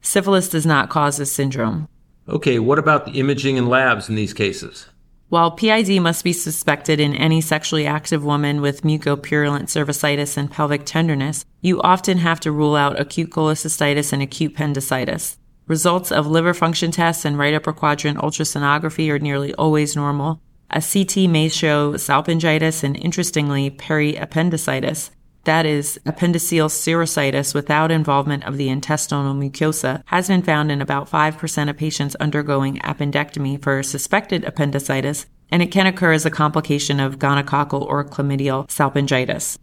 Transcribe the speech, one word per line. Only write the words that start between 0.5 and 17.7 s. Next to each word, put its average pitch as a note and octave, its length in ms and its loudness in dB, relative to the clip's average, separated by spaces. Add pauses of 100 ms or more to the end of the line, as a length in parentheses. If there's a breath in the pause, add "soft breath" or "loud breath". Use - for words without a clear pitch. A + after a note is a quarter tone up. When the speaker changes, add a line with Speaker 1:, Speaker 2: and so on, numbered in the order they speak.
Speaker 1:
does D#3+ 160 0
not D3 240 2
cause C#3+ 260 2
this C#3+ 160 -4
syndrome. C3+ 560 -2 (380)
Speaker 2:
Okay, C3 320 0
what C3+ 200 4
about D3+ 260 2
the - 160 -4
imaging C3+ 380 2
and B2 100 2
labs B2 400 2
in A2 60 -2
these G#2+ 180 -2
cases? - 540 -4 (420)
Speaker 1:
While E3+ 220 4
P A3 200 2
I A3 120 6
D F#3+ 180 4
must E3 240 0
be F3+ 80 2
suspected D3+ 680 -2
in D3 160 2
any D#3+ 280 2
sexually D#3 440 -2
active D3 380 -2
woman D3 380 0
with C#3+ 180 0
mucopurulent D3 840 0
cervicitis D3 760 -2
and C#3+ 120 -4
pelvic D3 360 -2
tenderness, D3+ 580 0 (160)
you F3+ 220 0
often F#3 340 4
have E3 240 2
to D#3+ 100 -2
rule D3+ 260 2
out C#3+ 220 2
acute D#3+ 300 -2
cholecystitis D3+ 840 0
and C#3 120 0
acute D3 320 -4
appendicitis. C#3 840 -2 (300)
Results F3 440 0
of D3 160 2
liver E3 280 2
function E3 360 0
tests E3 360 0
and C#3+ 120 0
right C#3+ 140 2
upper D#3 220 -2